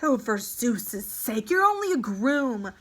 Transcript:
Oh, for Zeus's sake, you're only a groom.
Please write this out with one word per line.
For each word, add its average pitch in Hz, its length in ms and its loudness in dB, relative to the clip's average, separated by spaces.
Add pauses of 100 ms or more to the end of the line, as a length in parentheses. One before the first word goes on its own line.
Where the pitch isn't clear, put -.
Oh, 285 160 4
for 214 180 0
Zeus's 208 680 -2
sake, - 440 -4
you're 381 160 4
only 403 260 2
a 359 60 2
groom. 220 840 0